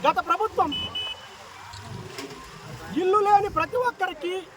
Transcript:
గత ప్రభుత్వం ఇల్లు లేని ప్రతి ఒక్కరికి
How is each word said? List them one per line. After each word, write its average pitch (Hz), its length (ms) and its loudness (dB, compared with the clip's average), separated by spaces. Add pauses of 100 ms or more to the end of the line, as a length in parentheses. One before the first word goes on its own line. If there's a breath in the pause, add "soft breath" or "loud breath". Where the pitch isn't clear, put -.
గత 320 120 6 (100)
ప్రభుత్వం 381 420 2 (2250)
ఇల్లు 381 240 6
లేని 403 320 6
ప్రతి 330 200 0 (120)
ఒక్కరికి 370 440 -4 (220)